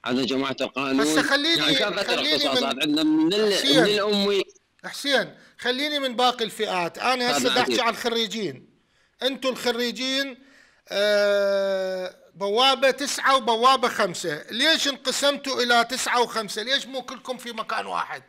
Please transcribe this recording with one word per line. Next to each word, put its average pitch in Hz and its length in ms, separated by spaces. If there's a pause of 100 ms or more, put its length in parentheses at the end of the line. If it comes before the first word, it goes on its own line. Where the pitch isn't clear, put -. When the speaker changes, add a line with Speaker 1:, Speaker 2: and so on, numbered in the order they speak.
Speaker 1:
عندنا 123 200
جماعة 131 360
القانون. 135 400
Speaker 2:
هسه 156 200
خليني، 294 400
Speaker 1:
يعني 240 140
كافة 202 280
Speaker 2:
خليني 202 320
Speaker 1:
الاختصاصات. 135 400
Speaker 2:
من 131 60
Speaker 1:
عندنا 156 220
من 156 300
ال-، 208 200
Speaker 2:
حسين. 262 300
Speaker 1:
من 208 60
الأمي. 202 540 (420)
Speaker 2:
حسين، 220 500 (220)
خليني 285 420
من 262 160
باقي 247 300
الفئات. 185 520
أنا 247 340
هسه 240 80
Speaker 1:
تفضل 247 100
Speaker 2:
بدي 254 100
أحكي 247 120
Speaker 1:
عزيز. 240 80
Speaker 2:
على 233 100
الخريجين. 220 880 (480)
أنتوا 262 280
الخريجين، 247 840 (520)
آه، 196 1300 (200)
بوابة 247 560
تسعة 269 440
وبوابة 240 520
خمسة، 170 640
ليش 285 360
انقسمتوا 277 760
إلى 240 200
تسعة 240 380
وخمسة؟ 220 420
ليش 269 220
مو 254 160
كلكم 254 360
في 240 140
مكان 214 340
واحد؟ 156 440